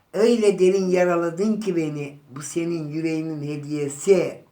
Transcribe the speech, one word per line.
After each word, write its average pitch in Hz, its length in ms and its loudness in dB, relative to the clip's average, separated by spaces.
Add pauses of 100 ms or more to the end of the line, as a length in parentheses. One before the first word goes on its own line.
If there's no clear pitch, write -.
(120)
Öyle 208 460 4
derin 185 300 4
yaraladın 180 720 0
ki 190 160 -2
beni. 147 420 -4 (120)
Bu 139 120 -16
senin 170 460 -4
yüreğinin 160 540 -4
hediyesi. 147 1080 0